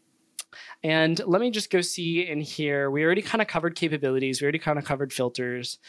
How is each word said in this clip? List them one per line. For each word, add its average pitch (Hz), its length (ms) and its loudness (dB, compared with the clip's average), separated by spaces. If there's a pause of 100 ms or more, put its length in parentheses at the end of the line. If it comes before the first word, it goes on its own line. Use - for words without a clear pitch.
(840)
and 160 440 4
let 175 140 4
me 247 100 2
just 208 180 -4
go 185 120 4
see 170 460 -2
in 151 140 -4
here. 143 500 -2
We 147 140 0
already 185 180 4
kinda 220 220 0
covered 170 300 -2
capabilities. 135 680 0
We 143 60 0
already 156 140 0
kinda 151 220 0
covered 139 300 -2
filters. 123 640 -4 (100)